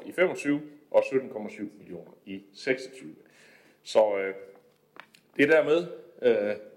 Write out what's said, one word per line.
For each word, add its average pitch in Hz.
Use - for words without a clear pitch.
i 98
femogtyve 147
og 107
sytten 131
komma 107
syv 104
millioner 85
i 98
seksogtyve. -
Så, 107
øh, 95
det 139
er 143
dermed, 156
øh, 104